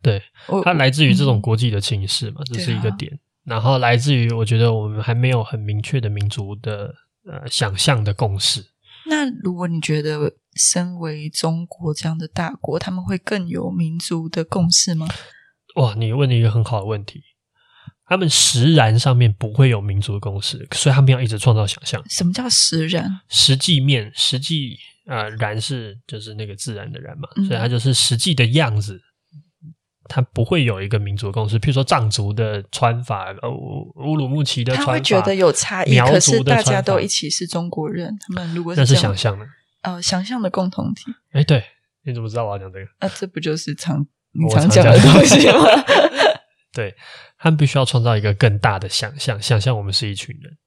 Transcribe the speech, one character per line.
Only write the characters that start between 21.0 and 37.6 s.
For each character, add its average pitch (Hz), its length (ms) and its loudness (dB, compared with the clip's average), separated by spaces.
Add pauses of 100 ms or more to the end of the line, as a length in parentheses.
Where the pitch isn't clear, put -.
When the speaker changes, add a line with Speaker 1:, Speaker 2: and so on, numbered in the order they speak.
Speaker 1:
们 131 120 6
要 127 80 0
一 123 60 -2
直 107 120 -6
创 117 160 4
造 107 100 2
想 - 200 -6
象。 - 240 -8
Speaker 2:
什 - 160 -2
么 175 80 0
叫 247 160 -4
实 160 380 2
然？ 180 420 -4
Speaker 1:
实 - 260 2
际 143 240 0
面， 131 340 0
实 - 240 -2
际， 139 400 -6 (280)
呃， 110 320 -6
然 107 240 -4
是， 113 440 -10
就 107 140 -14
是 107 140 -16
那 107 120 -10
个 101 80 -14
自 104 200 -10
然 101 180 -12
的 - 80 -14
然 - 180 -18
嘛， 143 200 -14
Speaker 2:
嗯。 196 80 0
Speaker 1:
所 147 100 -2
以 - 20 -4
它 113 120 -2
就 123 100 0
是 131 140 2
实 120 240 0
际 156 180 -2
的 127 120 2
样 127 340 0
子。 101 200 -10 (1080)
它 - 120 -2
不 123 240 -2
会 165 180 0
有 101 180 -2
一 98 60 -8
个 110 100 0
民 101 200 -4
族 110 80 -6
的 98 80 -4
共 107 160 -2
识， 110 100 0
譬 147 80 -2
如 143 60 2
说 131 100 2
藏 120 260 2
族 101 220 -2
的 107 400 -4
穿 120 320 0
法， 98 220 -6 (160)
呃， 120 100 -6
乌， - 420 -12
乌 151 220 -4
鲁 143 100 0
木 143 160 -2
齐 131 220 -2
的 127 100 0
穿 269 120 -2
法， 135 80 0
Speaker 2:
他 - 40 0
会 - 40 -2
觉 185 200 2
得 196 140 0
有 180 160 6
差 185 320 -4
异， 139 80 2
Speaker 1:
苗 123 140 6
族 135 60 6
的 - 100 4
穿 - 100 2
法。 - 0 -
Speaker 2:
可 226 60 4
是 127 60 0
大 214 200 2
家 196 180 2
都 190 160 0
一 - 80 0
起 160 240 -6
是 175 160 -6
中 170 240 -6